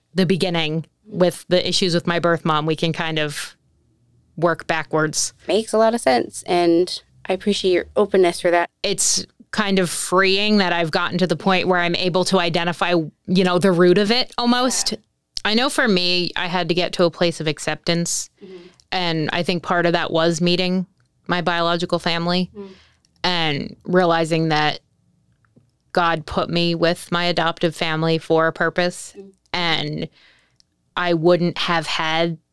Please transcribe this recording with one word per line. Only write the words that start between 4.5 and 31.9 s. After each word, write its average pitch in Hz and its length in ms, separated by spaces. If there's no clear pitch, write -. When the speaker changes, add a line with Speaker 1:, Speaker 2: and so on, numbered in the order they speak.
Speaker 1:
backwards. 156 640
Speaker 2:
Makes 208 260
a 220 60
lot 226 160
of 233 80
sense. - 440
And 175 560
I 190 60
appreciate 190 400
your 175 140
openness 185 460
for 180 80
that. 170 180
Speaker 1:
It's - 420
kind 196 280
of 180 100
freeing 190 680
that 180 160
I've 170 160
gotten 175 260
to 180 100
the 170 80
point 185 320
where 180 140
I'm 175 160
able 180 300
to 190 120
identify, 175 520
you 175 520
know, 180 160
the 190 140
root 180 240
of 208 140
it 247 260
almost. 240 560
Speaker 2:
Yeah. - 60
Speaker 1:
I 214 80
know 254 160
for 269 180
me, 180 480
I 180 100
had 175 220
to 170 60
get 170 200
to 185 100
a 170 60
place 170 300
of 156 60
acceptance. 165 800
Speaker 2:
Mm-hmm. 185 120
Speaker 1:
And 165 400
I 175 100
think 175 200
part 175 240
of 170 80
that 170 160
was 165 320
meeting 180 440
my 175 140
biological 170 580
family 175 560
Speaker 2:
Mm. 202 140
Speaker 1:
and 165 600
realizing 165 640
that 151 300
God 165 340
put - 240
me 170 240
with 165 360
my 175 140
adoptive 170 500
family 160 440
for 160 300
a 160 40
purpose. 175 640
Speaker 2:
Mm. 196 160
Speaker 1:
And 160 540
I 175 140
wouldn't 170 440
have 165 280
had 165 520